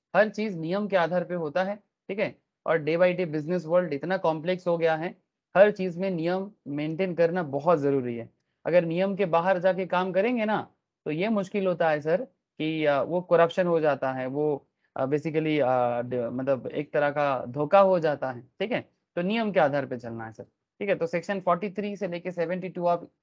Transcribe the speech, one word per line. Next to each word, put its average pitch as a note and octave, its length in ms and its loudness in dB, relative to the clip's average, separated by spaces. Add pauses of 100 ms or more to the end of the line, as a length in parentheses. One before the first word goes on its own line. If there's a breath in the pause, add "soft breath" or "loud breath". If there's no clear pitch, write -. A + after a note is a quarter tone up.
(140)
हर G#3 140 6
चीज़ G#3 300 -6
नियम F3+ 300 -2
के G3 80 2
आधार E3+ 280 2
पे E3+ 100 -8
होता E3 300 -2
है, G3+ 120 -6
ठीक - 420 -12
है? E3+ 160 -2 (320)
और D#3+ 180 2
day D#3 120 0
by F3+ 200 6
day F3+ 100 -2
business D#3 400 -4
world F3 260 0
इतना E3+ 240 -2
कॉम्प्लेक्स F3 500 -2
हो E3+ 120 2
गया D#3+ 180 2
है, E3+ 180 -6 (400)
हर G3+ 160 8
चीज़ F#3 280 -4
में F#3+ 120 -2
नियम F3+ 400 -2 (180)
मेंटेन D#3 460 -4
करना E3+ 280 2
बहुत D3 360 0
ज़रूरी C#3 380 0
है। A2+ 120 -10 (380)
अगर E3+ 180 4
नियम F3+ 320 -2
के G3 100 0
बाहर E3+ 320 2
जाके F#3 280 0
काम F3+ 260 -2
करेंगे G#3+ 320 0
ना, G#3 160 0 (460)
तो - 40 -4
ये E3 180 -2
मुश्किल G3+ 380 -2
होता E3+ 240 2
है D3+ 100 2
सर E3 240 0
कि, D#3 600 -6
अ, C#3+ 180 4
वो E3 180 -2
करप्शन E3+ 460 4
हो E3+ 140 2
जाता C#3 320 0
है, C3 140 -4
वो, C#3+ 400 -2 (300)
अ, C3 100 -2
basically, D3+ 540 0
अ, B2 420 2
ड-, B2 300 -4
मतलब C3 340 -2
एक D3 260 -8
तरह D3 180 2
का C#3+ 360 -2
धोखा D3 340 4
हो F#3+ 180 6
जाता D3 320 -2
है, A#2+ 100 -10
ठीक G3+ 320 -8
है? G3 80 -2 (360)
तो E3+ 60 0
नियम G#3+ 300 -2
के F3+ 80 4
आधार C#3 260 2
पे B2+ 120 -6
चलना A2+ 260 -10
है A2+ 80 -12
सर, G#2 120 -18
ठीक - 440 -10
है? G3 60 2
तो E3+ 120 -2
सेक्शन F3 340 -4
फ़ोर्टी F3+ 300 0
थ्री G#3 260 -6
से F#3+ 120 -4
लेके E3+ 220 -8
सेवेंटी F3+ 380 -4
टू F3 160 -8
of F3 220 0 (160)